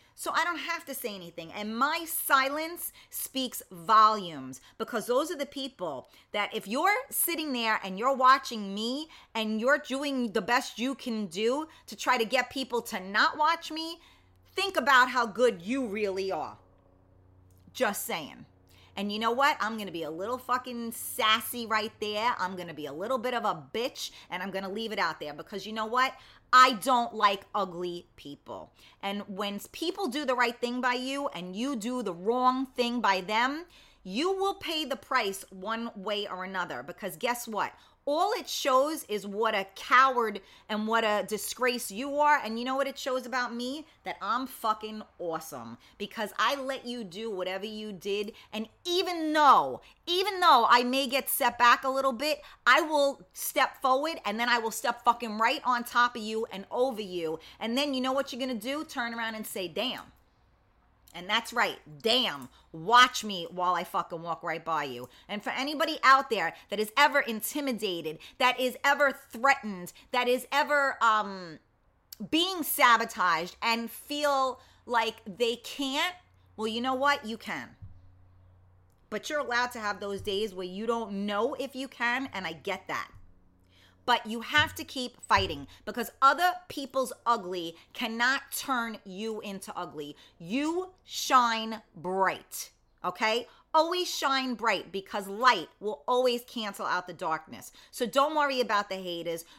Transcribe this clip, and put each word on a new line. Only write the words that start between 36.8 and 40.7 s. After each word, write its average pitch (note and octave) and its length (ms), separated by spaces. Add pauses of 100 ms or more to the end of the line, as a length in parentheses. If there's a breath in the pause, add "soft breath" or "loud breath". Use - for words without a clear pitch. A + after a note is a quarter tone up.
Because F3+ 340
guess A#3+ 300
what? F#3+ 260 (340 soft breath)
All E4+ 260
it G#4+ 160
shows C#4+ 560
is G#3 220
what G#3+ 280
a G3 120 (100)
coward A#3+ 640 (300 loud breath)